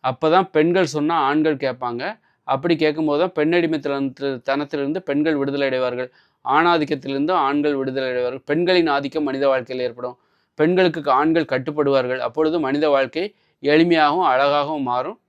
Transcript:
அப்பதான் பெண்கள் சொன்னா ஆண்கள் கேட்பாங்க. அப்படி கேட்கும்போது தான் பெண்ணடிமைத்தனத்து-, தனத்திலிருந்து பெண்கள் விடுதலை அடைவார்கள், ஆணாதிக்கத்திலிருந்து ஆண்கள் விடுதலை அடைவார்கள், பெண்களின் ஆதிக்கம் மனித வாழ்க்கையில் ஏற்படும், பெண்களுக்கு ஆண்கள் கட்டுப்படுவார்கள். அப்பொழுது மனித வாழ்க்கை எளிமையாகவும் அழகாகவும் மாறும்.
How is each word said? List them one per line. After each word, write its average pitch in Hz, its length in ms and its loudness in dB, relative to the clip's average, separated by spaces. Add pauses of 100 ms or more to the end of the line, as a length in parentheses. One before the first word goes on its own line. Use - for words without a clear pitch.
அப்பதான் 160 480 2
பெண்கள் 165 440 2
சொன்னா 151 260 -2
ஆண்கள் 147 420 0
கேட்பாங்க. 123 400 -6 (440)
அப்படி 135 280 0
கேட்கும்போது 151 480 0
தான் 180 140 -4
பெண்ணடிமைத்தனத்து-, 143 1040 -2
தனத்திலிருந்து 143 680 -4
பெண்கள் 151 320 0
விடுதலை 139 260 -2
அடைவார்கள், 127 420 -2 (360)
ஆணாதிக்கத்திலிருந்து 147 880 0 (140)
ஆண்கள் 147 280 0
விடுதலை 131 340 -4
அடைவார்கள், 123 360 -4
பெண்களின் 170 420 2
ஆதிக்கம் 143 420 -2
மனித 135 180 0
வாழ்க்கையில் 127 400 -2
ஏற்படும், 123 280 -8 (440)
பெண்களுக்கு 165 520 2
ஆண்கள் 151 420 2
கட்டுப்படுவார்கள். 131 760 0
அப்பொழுது 160 320 0
மனித 147 300 0
வாழ்க்கை 139 360 0 (380)
எளிமையாகவும் 160 680 4
அழகாகவும் 143 600 0
மாறும். 135 380 -4